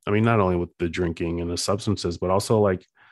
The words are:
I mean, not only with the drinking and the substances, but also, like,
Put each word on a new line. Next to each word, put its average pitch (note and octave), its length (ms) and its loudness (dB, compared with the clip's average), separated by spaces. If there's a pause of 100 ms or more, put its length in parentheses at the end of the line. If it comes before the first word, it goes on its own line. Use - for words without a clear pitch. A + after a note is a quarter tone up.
I - 40 -4
mean, G#2+ 140 2
not A2+ 160 4
only F2+ 160 2
with F2 220 -2
the F2 100 -2
drinking E2+ 520 -2
and E2+ 100 -4
the E2+ 80 -6
substances, F#2+ 580 -2
but F2+ 140 -2
also, G2+ 300 2
like, F#2+ 260 0 (240)